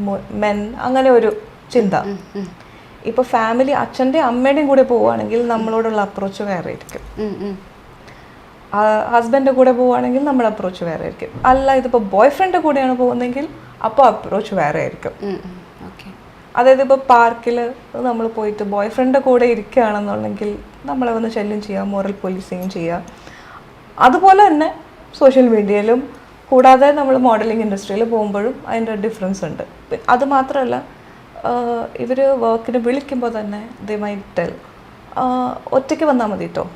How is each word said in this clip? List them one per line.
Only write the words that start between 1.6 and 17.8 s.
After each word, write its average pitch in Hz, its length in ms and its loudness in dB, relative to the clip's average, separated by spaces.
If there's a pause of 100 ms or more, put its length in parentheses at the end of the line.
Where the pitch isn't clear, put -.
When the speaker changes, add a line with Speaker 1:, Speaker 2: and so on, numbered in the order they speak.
Speaker 1:
ചിന്ത. 208 220 2
Speaker 2:
ഉം, 196 240 -2 (180)
ഉം. 196 120 -8 (580)
Speaker 1:
ഇപ്പൊ 226 160 -2
ഫാമിലി, 240 480 0
അച്ഛൻ്റെ 262 500 0
അമ്മയുടെയും 277 460 2
കൂടെ 269 160 4
പോവുകയാണെങ്കിൽ 233 680 0
നമ്മളോടുള്ള 226 540 -2
അപ്രോച്ച് 196 400 -8
വേറെ 180 260 -6
ആയിരിക്കും. - 320 -14 (240)
Speaker 2:
ഉം, 202 240 -8
ഉം. 196 100 -10 (1160)
Speaker 1:
ആ, 214 360 2
ഹസ്ബൻഡിൻ്റെ 240 420 2
കൂടെ 254 200 6
പോവുകയാണെങ്കിൽ 247 520 2
നമ്മുടെ 254 240 2
അപ്രോച്ച് 185 360 -6
വേറെ 165 180 -6
ആയിരിക്കും. - 440 -10
അല്ല, 269 280 4
ഇതിപ്പോ 254 240 2
ബോയ് 208 320 4
ഫ്രണ്ട് 359 280 0
കൂടെയാണ് 269 380 0
പോകുന്നതെങ്കിൽ 247 520 -2 (360)
അപ്പൊ 220 200 4
അപ്രോച്ച് 208 500 0
വേറെ 156 260 -2
ആയിരിക്കും. - 320 -8 (100)
Speaker 2:
ഉം, 196 220 -8
ഉം. 175 420 -18
ഓക്കെ. - 240 -20 (460)
Speaker 1:
അതായത് 262 260 6
ഇപ്പൊ 269 140 4
പാർക്കിൽ 240 720 2 (240)